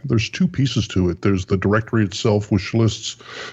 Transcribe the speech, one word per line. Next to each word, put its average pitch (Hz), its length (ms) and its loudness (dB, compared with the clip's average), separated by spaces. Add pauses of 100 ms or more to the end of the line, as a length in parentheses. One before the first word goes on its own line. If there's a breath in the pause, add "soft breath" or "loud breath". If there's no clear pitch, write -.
There's 107 240 0
two - 180 0
pieces 135 420 0
to 90 220 2
it. 82 120 -6
There's 95 240 2
the 104 100 0
directory 107 480 2
itself, 104 480 0
which 98 220 0
lists 113 420 0 (360 loud breath)